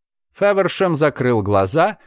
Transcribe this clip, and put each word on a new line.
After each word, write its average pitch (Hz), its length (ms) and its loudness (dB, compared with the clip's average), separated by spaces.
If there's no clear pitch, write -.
Февершем 190 640 0
закрыл 127 460 0
глаза 104 640 0